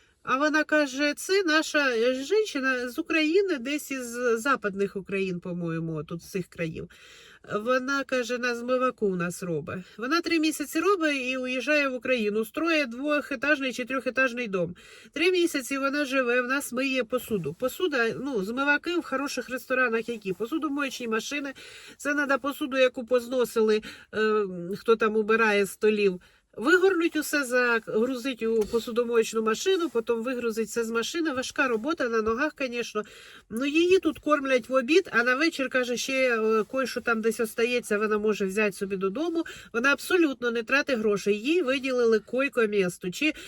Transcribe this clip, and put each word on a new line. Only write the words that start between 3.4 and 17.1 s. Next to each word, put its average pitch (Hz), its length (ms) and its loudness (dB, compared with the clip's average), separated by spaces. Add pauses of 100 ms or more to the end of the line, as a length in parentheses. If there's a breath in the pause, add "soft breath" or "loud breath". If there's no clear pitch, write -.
десь 285 340 -6
із 262 140 -6 (360)
западних 202 540 0
Україн, 190 440 -4
по-моєму, 165 640 -4
тут 170 200 -10
з - 60 -20
цих 185 180 -6
країв». 165 420 -8 (640 soft breath)
Вона 254 500 0
каже: 247 340 -2
«На 240 180 -2
змиваку 247 520 0
у 185 80 0
нас 175 280 -4
робить». 170 340 -4 (200 soft breath)
Вона 277 240 0
три 330 180 0
місяці 302 400 -2
робить 320 420 2 (100)
і 262 60 -2
уїжджає 254 500 0
в 254 80 -2
Україну, 220 500 0
строїть 302 440 0
двохетажний 269 840 0
чи 247 120 -6
трьохетажний 247 640 -2
дом. 180 280 -2 (380 soft breath)
Три 349 180 2
місяці 311 460 0
вона 277 280 0
живе, 254 360 2
в 247 60 -2
нас 277 260 -4
миє 262 300 0
посуду. 214 500 -4